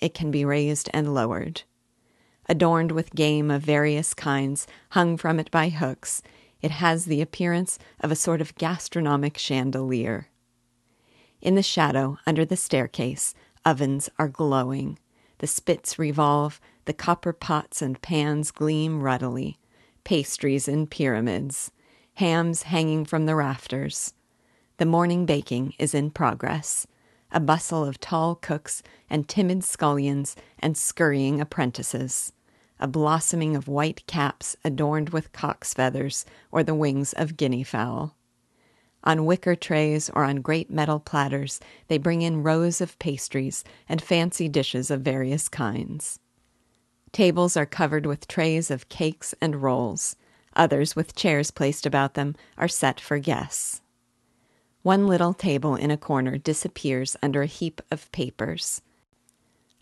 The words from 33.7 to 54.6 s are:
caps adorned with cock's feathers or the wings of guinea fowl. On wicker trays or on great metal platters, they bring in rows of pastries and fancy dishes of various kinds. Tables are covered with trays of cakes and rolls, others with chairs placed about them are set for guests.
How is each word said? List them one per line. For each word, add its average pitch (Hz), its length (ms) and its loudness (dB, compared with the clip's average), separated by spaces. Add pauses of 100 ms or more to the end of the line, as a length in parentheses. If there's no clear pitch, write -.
caps - 580 -2
adorned 151 440 0
with 160 240 -4
cock's - 420 -6
feathers 135 500 -2 (280)
or 160 100 2
the 160 140 0
wings 139 380 0
of 156 220 -2
guinea 131 280 0
fowl. 120 500 -4 (880)
On 160 240 4
wicker 175 300 2
trays 151 540 0
or 151 120 0
on 139 200 0
great 160 280 -2
metal 151 300 0
platters, 139 580 -2 (300)
they 156 100 4
bring 170 240 2
in 160 220 0
rows 165 360 2
of 170 200 -6
pastries 135 640 -4 (240)
and 160 120 0
fancy 170 480 0
dishes 135 440 0
of 135 80 -2
various 135 480 0
kinds. - 720 -6 (880)
Tables 175 460 4
are 147 100 2
covered 151 400 0
with 147 220 -4
trays 160 420 0
of 131 180 -6
cakes - 520 -4
and 147 200 0
rolls, 127 540 0 (400)
others 151 400 4
with - 220 -4
chairs 151 340 2
placed 143 340 -2
about 139 300 2
them 143 220 -2 (200)
are - 120 0
set - 320 0
for 147 180 -2
guests. 139 640 -4 (1000)